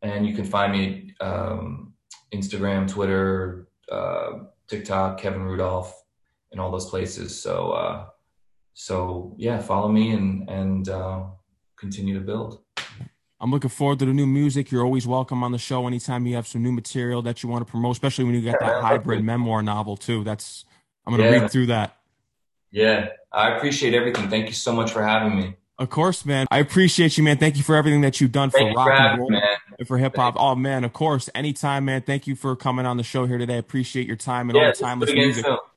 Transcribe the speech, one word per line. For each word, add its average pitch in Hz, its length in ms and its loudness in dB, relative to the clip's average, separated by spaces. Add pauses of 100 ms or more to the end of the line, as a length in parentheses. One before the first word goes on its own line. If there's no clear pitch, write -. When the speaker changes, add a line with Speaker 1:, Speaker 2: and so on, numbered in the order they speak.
Speaker 1:
And 104 240 -2
you 104 80 -2
can 101 120 -4
find 101 280 0
me, 95 480 -4
um, - 720 -8 (400)
Instagram, 98 540 -2
Twitter, 95 800 -2 (240)
uh, - 540 -6 (220)
TikTok, 95 520 -4
Kevin 95 240 -4
Rudolph, 92 500 -4 (580)
and 95 80 -12
all 90 120 -6
those 92 180 -8
places. 92 500 -8
So, 50 340 -4
uh, 50 320 -4 (680)
so 90 640 -6
yeah, 113 220 -2
follow 101 280 -2
me 110 260 4
and, 95 360 -2
and, 95 400 -2
uh, 92 360 -6 (520)
continue 98 380 -6
to 95 100 -6
build. 110 380 -8 (800)
Speaker 2:
I'm 120 100 0
looking 135 180 0
forward 139 300 0
to 135 60 2
the 131 80 2
new 139 140 2
music. 139 420 2
You're 123 140 2
always 123 240 2
welcome 127 360 0
on 123 100 -2
the 120 40 -2
show 123 300 -4
anytime 123 400 -4
you 123 80 -2
have 117 100 -4
some 117 160 -6
new 123 120 0
material 123 480 -4
that 117 200 -6
you 120 80 -6
wanna 120 160 -4
promote, 120 260 -2
especially 131 340 -2
when 120 100 0
you 120 60 0
got 120 200 -2
Speaker 1:
Yeah, 117 60 0
Speaker 2:
that 117 80 2
Speaker 1:
man, 123 80 -2
Speaker 2:
hybrid 113 340 2
Speaker 1:
thank 107 40 -2
you. 107 60 0
Speaker 2:
memoir 113 360 0
novel 104 320 -2
too. 110 280 -4
That's, - 420 -10 (400)
I'm 113 80 -2
gonna 110 100 6
Speaker 1:
Yeah, 113 80 8
Speaker 2:
read 123 100 8
Speaker 1:
man. 107 80 0
Speaker 2:
through 127 180 2
that. 113 280 0 (760)
Speaker 1:
Yeah, 104 360 4 (240)
I 113 240 2
appreciate 139 380 0
everything. 117 360 2
Thank 110 180 0
you - 60 -10
so - 200 -2
much 113 180 0
for 110 120 -2
having 107 320 2
me. 95 200 -2 (240)
Speaker 2:
Of 131 100 -2
course, 170 360 0
man. 139 260 0
I 139 80 4
appreciate 165 580 4
you, 156 60 6
man. 147 140 6
Thank 151 180 4
you 139 80 0
for 156 120 4
everything 147 260 4
that 135 180 2
you've 127 140 4
done 139 160 2
for 135 80 4
Speaker 1:
Thank 120 140 4
you 110 40 0
Speaker 2:
rock 127 120 4
Speaker 1:
for 135 40 6
Speaker 2:
and 135 100 6
Speaker 1:
having 135 200 4
Speaker 2:
roll 123 80 -2
Speaker 1:
me, 107 80 4
man. 104 200 2 (220)
Speaker 2:
and 120 80 -8
for 131 100 0
hip 131 200 2
hop. 123 180 2
Speaker 1:
Thank - 80 2
you. 139 60 6
Speaker 2:
Oh, 131 60 2
man, 131 280 0
of 120 80 -4
course. 151 420 0
Anytime, 139 520 -2
man. 135 160 -2
Thank 139 260 -4
you 139 80 -4
for 131 220 -4
coming 127 280 -2
on 123 120 -2
the 120 60 -2
show 127 220 -2
here 123 120 -2
today. 120 180 -2
I 120 40 -2
appreciate 127 460 -4
your 117 120 -6
time 123 320 -4
and 123 80 6
Speaker 1:
Yeah, 151 60 8
Speaker 2:
all - 20 6
the 143 40 6
Speaker 1:
let's - 120 -2
Speaker 2:
timeless 123 280 0
Speaker 1:
do 139 40 2
it - 20 2
again 139 120 6
Speaker 2:
music. 123 180 0
Speaker 1:
soon. 135 120 2 (200)